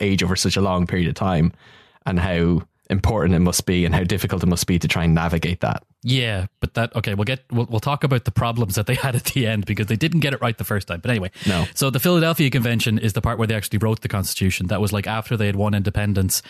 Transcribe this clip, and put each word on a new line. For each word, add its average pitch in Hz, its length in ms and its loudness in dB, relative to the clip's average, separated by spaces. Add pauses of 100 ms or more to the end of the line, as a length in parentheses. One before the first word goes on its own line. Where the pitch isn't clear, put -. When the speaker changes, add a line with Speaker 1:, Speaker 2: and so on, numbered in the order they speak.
Speaker 1:
age 95 240 2
over 87 120 0
such 92 200 0
a 95 40 0
long 92 280 2
period 90 200 0
of - 60 -2
time 87 380 2 (520)
and 92 140 0
how 85 440 2 (260)
important 95 460 2
it 85 60 4
must 87 260 0
be 90 180 2
and 82 80 0
how 92 120 2
difficult 92 400 -2
it - 20 4
must 87 220 0
be 90 100 2
to 80 80 -2
try 82 160 0
and 82 100 4
navigate 85 480 0
that. - 220 -4 (220)
Speaker 2:
Yeah, 117 420 -2 (140)
but - 140 -4
that, 117 200 -2
okay, 110 200 -4
we'll 101 100 0
get, 127 260 -4
we'll, 120 180 -2
we'll 113 120 -2
talk 143 240 -2
about 135 220 0
the - 40 -2
problems 117 460 0
that 107 100 -2
they 123 80 0
<laughs> - 80 -4
had 131 140 -2
at - 80 -2
the 135 200 -2
end 107 220 0
because 107 220 -2
they 113 80 0
didn't 160 240 0
get 139 120 0
it 131 80 -6
right 120 160 -2
the - 60 -10
first 101 240 -4
time. 85 140 -6
But 120 100 -4
anyway, 98 220 -2 (160)
Speaker 1:
No. 87 160 2 (100)
Speaker 2:
so 139 160 0
the 131 80 0
Philadelphia 165 500 4
Convention 117 520 2
is 107 140 0
the 117 60 -2
part 117 180 -2
where 113 100 2
they 110 80 2
actually 104 220 -2
wrote 110 240 0
the - 60 -6
Constitution. 92 600 0
That 95 120 0
was, 101 120 2
like, 101 160 -2
after 110 280 -4
they 107 100 2
had 101 100 0
won 104 180 0
independence, 101 760 0